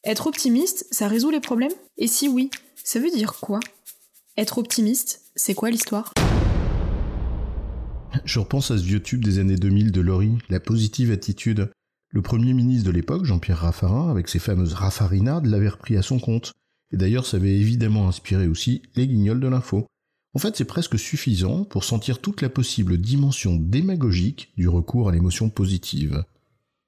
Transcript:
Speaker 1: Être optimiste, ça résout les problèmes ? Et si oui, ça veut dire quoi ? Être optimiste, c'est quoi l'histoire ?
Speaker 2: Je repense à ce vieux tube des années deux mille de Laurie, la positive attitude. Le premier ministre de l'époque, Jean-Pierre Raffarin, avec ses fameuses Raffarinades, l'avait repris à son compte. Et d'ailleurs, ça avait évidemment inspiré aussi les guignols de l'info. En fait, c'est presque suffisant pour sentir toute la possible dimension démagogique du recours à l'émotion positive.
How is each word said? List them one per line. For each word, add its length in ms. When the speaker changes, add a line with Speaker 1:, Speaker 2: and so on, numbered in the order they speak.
Speaker 1:
Être 260
optimiste, 640
ça 180
résout 200
les 120
problèmes ? 340
Et 80
si 200
oui, 220
ça 160
veut 120
dire 240
quoi ? 260
Être 180
optimiste, 640
c'est 160
quoi 180
l'histoire ? 440
Speaker 2:
Je 140
repense 320
à 80
ce 40
vieux 200
tube 200
des 160
années 180
deux 120
mille 240
de 80
Laurie, 380
la 100
positive 520
attitude. 600
Le 140
premier 320
ministre 320
de 60
l'époque, 340
Jean-Pierre 320
Raffarin, 520
avec 180
ses 100
fameuses 340
Raffarinades, 720
l'avait 240
repris 300
à 40
son 160
compte. 340
Et 40
d'ailleurs, 300
ça 100
avait 220
évidemment 500
inspiré 400
aussi 320
les 100
guignols 340
de 80
l'info. 360
En 60
fait, 180
c'est 80
presque 340
suffisant 680
pour 200
sentir 360
toute 200
la 80
possible 480
dimension 600
démagogique 1000
du 120
recours 420
à 20
l'émotion 380
positive. 720